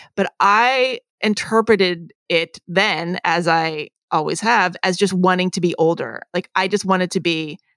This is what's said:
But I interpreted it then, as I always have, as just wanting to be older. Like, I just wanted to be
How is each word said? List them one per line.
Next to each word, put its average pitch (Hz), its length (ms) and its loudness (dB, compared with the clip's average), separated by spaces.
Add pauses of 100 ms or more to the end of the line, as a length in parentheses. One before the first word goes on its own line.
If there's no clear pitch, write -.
(160)
But 196 240 -2
I 247 600 2 (220)
interpreted 202 880 0 (160)
it 170 400 -2
then, 175 560 -2
as 170 240 0
I 160 420 0 (220)
always 160 300 0
have, 202 420 2
as 180 140 0
just 196 160 0
wanting 180 380 2
to 180 100 -4
be 175 140 0
older. 160 460 -2 (120)
Like, 180 220 -4
I 190 120 0
just 202 180 -2
wanted 185 260 0
to 180 100 -2
be 160 360 -4 (200)